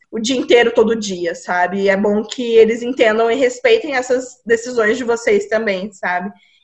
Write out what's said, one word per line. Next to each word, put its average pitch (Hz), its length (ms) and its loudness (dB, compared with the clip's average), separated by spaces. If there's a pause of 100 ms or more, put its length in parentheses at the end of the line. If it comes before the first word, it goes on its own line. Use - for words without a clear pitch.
o 220 100 -8
dia 240 160 -2
inteiro, 240 380 4
todo 226 220 2
dia, 180 400 -6
sabe? 180 480 -2
E 196 60 2
é 196 80 2
bom 208 260 0
que 233 320 -4
eles 226 260 4
entendam 226 480 0
e 226 60 0
respeitem 254 600 0
essas 254 480 -4
decisões 226 540 0
de 254 60 -6
vocês 226 440 0
também, 214 440 -4
sabe? 185 400 -6 (320)